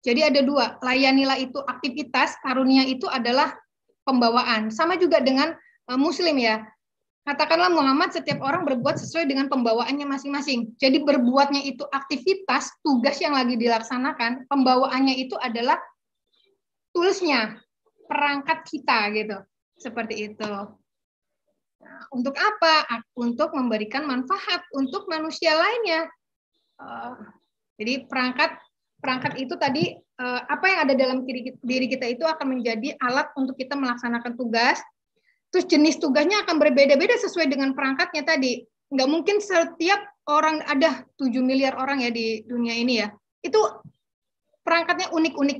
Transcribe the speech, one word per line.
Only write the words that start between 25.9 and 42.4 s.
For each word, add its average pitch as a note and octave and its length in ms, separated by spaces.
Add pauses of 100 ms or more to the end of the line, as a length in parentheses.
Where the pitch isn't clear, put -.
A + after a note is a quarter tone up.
Eh, A#3+ 360 (680)
jadi B3 240
perangkat, B3+ 520 (440)
perangkat B3+ 400
itu C4 160
tadi, D4 400
eh, B3 480
apa D4+ 240
yang F#4 200
ada C#4 80
dalam B3+ 280
diri, B3+ 360
diri B3+ 280
kita B3+ 200
itu A#3+ 160
akan D4+ 320
menjadi A#3 440
alat B3+ 360
untuk C4 200
kita C4 200
melaksanakan A#3+ 600
tugas. A#3 440 (720)
Terus F#4 180
jenis D4+ 320
tugasnya D#4 400
akan E4 160
berbeda-beda C#4+ 560
sesuai F4 320
dengan C4+ 320
perangkatnya C#4+ 480
tadi. C4 400 (240)
Nggak C4 160
mungkin E4 320
setiap F#4 640 (240)
orang, D#4 400
ada C#4+ 480
tujuh B3+ 320
miliar C4 320
orang C4+ 240
ya A#3+ 80
di A3+ 320